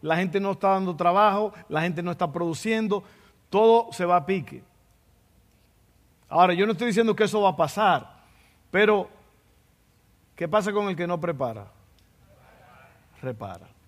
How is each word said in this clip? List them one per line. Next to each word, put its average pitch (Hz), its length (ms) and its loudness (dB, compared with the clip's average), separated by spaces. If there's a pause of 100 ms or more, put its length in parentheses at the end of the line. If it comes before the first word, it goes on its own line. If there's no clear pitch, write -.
la 156 140 -2
gente 190 240 -2
no 196 140 -2
está 196 160 -2
dando 190 260 0
trabajo, 202 580 2 (140)
la 151 140 -4
gente 170 200 -4
no 175 80 -6
está 170 220 -4
produciendo, 196 720 -4 (460)
todo 226 420 4
se 180 140 -4
va 175 100 4
a 160 100 0
pique. 180 380 -6 (1700)
Ahora, 180 240 4
yo 185 120 2
no 220 60 0
estoy 214 160 -4
diciendo 220 280 2
que 214 100 2
eso 202 160 0
va 196 80 4
a - 60 0
pasar, 180 680 0 (480)
pero 202 360 2 (1300)
¿qué 170 120 -8
pasa 208 240 0
con 202 180 -2
el 185 60 -6
que 175 100 -6
no 175 140 -4
prepara? 127 480 -6 (1500)
Repara. 101 460 -12 (200)